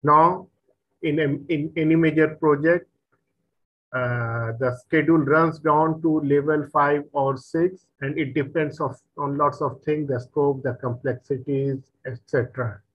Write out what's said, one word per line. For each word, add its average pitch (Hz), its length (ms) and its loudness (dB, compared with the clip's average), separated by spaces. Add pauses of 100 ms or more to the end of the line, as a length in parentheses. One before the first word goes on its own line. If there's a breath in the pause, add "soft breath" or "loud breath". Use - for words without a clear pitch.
Now, 160 440 4 (560)
in 156 160 0
a, 143 340 -2
in 156 240 -2
any 160 200 4
major 156 400 2
project, 160 520 2 (1040)
uh, 117 680 -4
the 123 240 -2
schedule 160 340 2
runs 156 400 2
down 156 440 2
to 156 180 2
level 143 520 0
five 147 300 2 (100)
or 135 240 0
six, 175 500 -4 (160)
and 143 140 -6
it 135 180 -4
depends 151 460 -4
of, 147 160 -4 (220)
on 143 180 -4
lots 143 240 0
of 135 220 -4
things, 151 260 -2
the 123 120 -2
scope, 143 420 0
the 127 120 -4
complexities, 135 1040 -4 (280)
et 120 200 -10
cetera. 120 540 -4 (140)